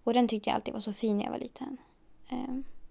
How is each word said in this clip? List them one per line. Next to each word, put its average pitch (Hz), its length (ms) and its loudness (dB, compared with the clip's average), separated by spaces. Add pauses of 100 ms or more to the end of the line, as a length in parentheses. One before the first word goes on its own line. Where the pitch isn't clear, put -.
Och 233 100 4
den 240 140 8
tyckte 214 220 0
jag - 40 4
alltid - 200 -2
var 220 60 -6
så 208 120 -4
fin 208 240 2
när 208 80 2
jag - 60 -2
var - 80 -4
liten. 262 380 -8 (520)
Ehm, 254 360 -4 (260)